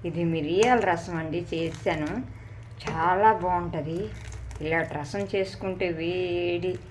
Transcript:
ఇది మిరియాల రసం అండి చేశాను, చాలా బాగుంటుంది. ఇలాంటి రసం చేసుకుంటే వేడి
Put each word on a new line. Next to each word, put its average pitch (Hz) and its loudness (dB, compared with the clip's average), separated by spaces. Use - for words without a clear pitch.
ఇది 165 -2
మిరియాల 190 4
రసం 170 0
అండి 160 -2
చేశాను, 165 0
చాలా 180 6
బాగుంటుంది. 175 -2
ఇలాంటి 160 0
రసం 202 -4
చేసుకుంటే 190 -2
వేడి 175 0